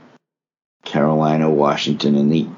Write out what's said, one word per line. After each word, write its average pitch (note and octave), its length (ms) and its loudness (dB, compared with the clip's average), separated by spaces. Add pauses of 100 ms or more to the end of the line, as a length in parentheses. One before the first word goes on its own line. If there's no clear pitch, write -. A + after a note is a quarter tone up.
(840)
Carolina, D#2 640 0
Washington, D2 680 0
and C#2+ 160 2
the D#2+ 160 0 (100)